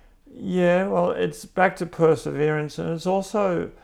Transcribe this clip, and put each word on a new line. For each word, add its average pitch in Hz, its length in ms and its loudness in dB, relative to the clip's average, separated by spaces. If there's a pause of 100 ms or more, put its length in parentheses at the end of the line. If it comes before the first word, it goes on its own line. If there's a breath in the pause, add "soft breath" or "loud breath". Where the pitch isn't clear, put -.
(300 soft breath)
Yeah, 180 580 2
well, 180 240 0
it's - 340 -4
back 185 300 2
to 170 100 -6
perseverance, 151 920 0
and 165 120 -4
it's 165 160 -6
also 190 640 0 (140 loud breath)